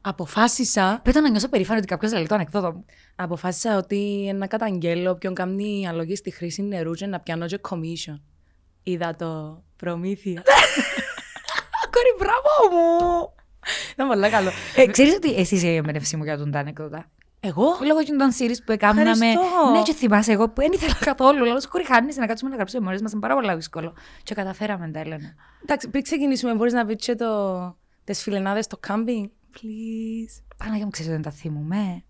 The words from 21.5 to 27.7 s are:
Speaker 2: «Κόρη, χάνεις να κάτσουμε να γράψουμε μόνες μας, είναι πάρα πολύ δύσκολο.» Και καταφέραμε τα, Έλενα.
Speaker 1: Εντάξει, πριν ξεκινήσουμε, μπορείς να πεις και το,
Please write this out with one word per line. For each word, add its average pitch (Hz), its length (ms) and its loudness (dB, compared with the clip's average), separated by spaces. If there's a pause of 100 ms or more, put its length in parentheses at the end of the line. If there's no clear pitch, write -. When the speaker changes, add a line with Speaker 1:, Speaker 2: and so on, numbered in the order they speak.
Speaker 2:
«Κόρη, 359 160 -4
χάνεις 262 320 2
να 247 100 -2
κάτσουμε 233 240 -4
να 269 60 -8
γράψουμε 214 280 -4
μόνες 185 180 -4
μας, 220 100 -4
είναι 214 80 -4
πάρα 233 140 0
πολύ 220 200 2
δύσκολο.» 165 400 -8 (280)
Και - 120 -10
καταφέραμε 190 560 -6
τα, 156 80 -8
Έλενα. 156 360 -10 (280)
Speaker 1:
Εντάξει, 285 260 -4
πριν 277 140 -2
ξεκινήσουμε, 269 520 -2
μπορείς 233 180 2
να 240 140 2
πεις 220 180 -4
και 240 100 -2
το, 196 600 -4 (280)